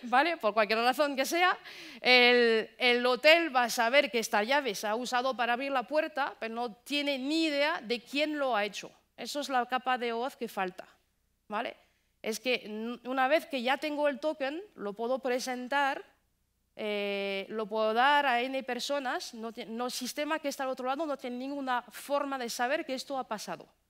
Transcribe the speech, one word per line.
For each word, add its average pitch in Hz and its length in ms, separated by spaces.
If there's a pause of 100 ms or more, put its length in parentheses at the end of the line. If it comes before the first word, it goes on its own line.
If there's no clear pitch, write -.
¿vale? 285 340
Por 208 160
cualquier 214 260
razón 254 360
que 262 100
sea, 359 320 (440)
el, 240 760
el 247 280
hotel 302 500
va 247 100
a 226 40
saber 247 400
que 233 100
esta 208 240
llave 262 300
se 214 140
ha 214 80
usado 247 400
para 240 180
abrir 277 180
la 254 120
puerta, 294 560
pero 226 160
no 233 180
tiene 285 460
ni 311 260
idea 294 360
de 233 200
quién 302 380
lo 262 160
ha 208 100
hecho. - 260 (240)
Eso 262 260
es 269 80
la 247 160
capa 254 320
de 233 160
oauth 240 200
que 233 140
falta, 185 400 (600)
¿vale? 208 280 (460)
Es 214 180
que 247 260
n-, 220 400
una 262 220
vez 330 180
que 269 160
ya 254 160
tengo 294 300
el 285 120
token, 311 420 (140)
lo 202 180
puedo 233 260
presentar, 262 840 (720)
eh, 202 760
lo 220 180
puedo 220 260
dar 285 320
a 240 160
N 262 220
personas, 262 680
no 226 180
ti-, 220 140
no, 226 200
el 254 60
sistema 294 480
que - 80
está 269 160
al 262 60
otro 254 180
lado 277 180
no 285 120
tiene 247 200
ninguna 262 520
forma 277 480
de 240 120
saber 277 360
que 269 80
esto 262 240
ha 254 100
pasado. 190 400 (220)